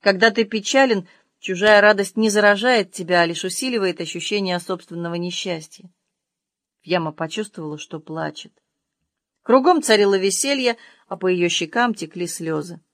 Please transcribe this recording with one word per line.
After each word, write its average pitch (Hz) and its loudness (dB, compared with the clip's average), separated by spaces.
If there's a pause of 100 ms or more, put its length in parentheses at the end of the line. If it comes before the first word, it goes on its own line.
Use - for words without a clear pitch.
Когда 196 4
ты 220 0
печален, 220 0 (320)
чужая 202 4
радость 202 4
не 220 2
заражает 208 2
тебя, 175 0
а 170 4
лишь 165 -6
усиливает 190 -4
ощущение 180 -4
собственного 170 -8
несчастья. 175 -8 (920)
Пьяма 160 -2
почувствовала, 160 -8
что 160 -14
плачет. 160 -10 (880)
Кругом 269 4
царило 202 4
веселье, 240 -2 (300)
а 190 -10
по 185 -2
её 175 2
щекам 226 -2
текли 175 -8
слёзы. 160 -6 (140)